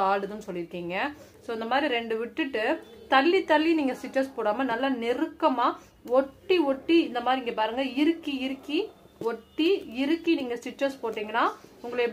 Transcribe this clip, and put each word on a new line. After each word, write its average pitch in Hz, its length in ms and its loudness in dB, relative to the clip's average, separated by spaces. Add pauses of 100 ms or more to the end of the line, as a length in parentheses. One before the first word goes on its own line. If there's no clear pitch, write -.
ஆடுதுன்னு" 202 420 -2
சொல்லியிருக்கீங்க. 175 500 -8 (460)
So - 140 -10
இந்த 226 100 -4
மாதிரி 277 280 2
ரெண்டு 233 220 -2
விட்டுட்டு 226 480 -4 (440)
தள்ளி 339 360 4
தள்ளி 311 300 4
நீங்க 269 260 0
ஸ்டிச்சஸ் 269 360 -2
போடாம 226 280 0
நல்லா 247 240 0 (160)
நெருக்கமா 269 640 0 (400)
ஒட்டி 269 500 2 (120)
ஒட்டி 269 340 2
இந்த 240 160 -4
மாதிரி 254 220 0
இங்க 233 180 -6
பாருங்க, 226 240 0 (160)
இறுக்கி 302 400 0
இறுக்கி 269 400 -4 (480)
ஒட்டி 311 420 -2 (320)
இறுக்கி 330 320 0
நீங்க 247 200 -2
ஸ்டிச்சஸ் 262 480 -4
போட்டீங்கன்னா 220 420 -2 (380)
உங்களுடைய 240 300 0